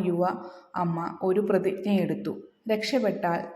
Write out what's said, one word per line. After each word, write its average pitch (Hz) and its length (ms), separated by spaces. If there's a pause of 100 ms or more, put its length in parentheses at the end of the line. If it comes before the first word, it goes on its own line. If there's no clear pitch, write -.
യുവ 175 160 (580)
അമ്മ 170 160 (300)
ഒരു 190 220
പ്രതിജ്ഞയെടുത്തു. 190 840 (380)
രക്ഷപ്പെട്ടാൽ 214 680 (160)